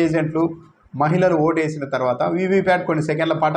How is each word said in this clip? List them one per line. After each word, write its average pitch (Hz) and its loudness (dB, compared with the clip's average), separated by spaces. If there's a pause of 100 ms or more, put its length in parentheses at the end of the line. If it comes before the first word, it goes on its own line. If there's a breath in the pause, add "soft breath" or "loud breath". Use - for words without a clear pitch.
ఏజెంట్లు 160 0 (600 loud breath)
మహిళలు 180 2
ఓటేసిన 156 -2 (100)
తర్వాత 127 0 (120)
వీవీప్యాట్ 185 0
కొన్ని 156 0
సెకండ్ల 160 0
పాటు 156 0